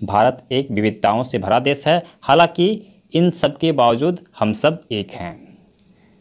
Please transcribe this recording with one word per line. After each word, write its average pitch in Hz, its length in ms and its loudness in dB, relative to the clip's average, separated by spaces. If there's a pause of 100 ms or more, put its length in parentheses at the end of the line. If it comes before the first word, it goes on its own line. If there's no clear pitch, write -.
भारत 107 480 0
एक 135 180 -2
विविधताओं 104 520 0
से 127 160 -6
भरा 101 220 0
देश 139 260 -2
है, 170 200 0 (160)
हालांकि 170 600 2 (300)
इन 175 180 2
सब - 280 -4
के 160 140 0
बावजूद 135 480 0 (180)
हम 107 140 0
सब 151 400 -2
एक 101 180 -6
हैं।" - 480 -16 (640)